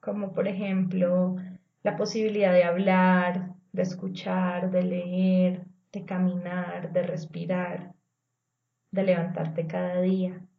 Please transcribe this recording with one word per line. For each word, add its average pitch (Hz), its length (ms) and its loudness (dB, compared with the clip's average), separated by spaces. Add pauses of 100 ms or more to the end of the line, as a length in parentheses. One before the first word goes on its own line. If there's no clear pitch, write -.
como 202 320 -6
por 185 160 -2
ejemplo 185 880 0 (460)
la 175 140 -2
posibilidad 208 560 2
de 180 120 8
hablar, 185 880 4 (180)
de 185 100 -2
escuchar, 185 880 -2
de 180 120 2
leer, 180 840 2 (260)
de 202 120 -8
caminar, 180 880 -2
de 180 100 2
respirar, 180 880 -4 (1000)
de 190 100 0
levantarte 170 640 0
cada 180 340 -2
día. 185 400 0 (180)